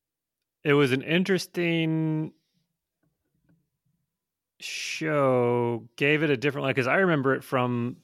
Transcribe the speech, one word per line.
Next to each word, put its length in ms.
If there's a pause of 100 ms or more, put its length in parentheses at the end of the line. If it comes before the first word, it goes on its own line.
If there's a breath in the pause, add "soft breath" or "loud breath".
(640)
it 80
was 200
an 100
interesting 1300 (2250)
show, 1400
gave 260
it 80
a 60
different, 300
like, 100
'cause 100
I 100
remember 380
it 100
from, 600